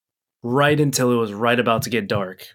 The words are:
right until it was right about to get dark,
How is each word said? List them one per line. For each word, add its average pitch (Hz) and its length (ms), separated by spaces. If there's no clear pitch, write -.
right 143 360
until 131 320
it 120 40
was 110 180
right 117 260
about 113 220
to 120 80
get 104 180
dark, 95 480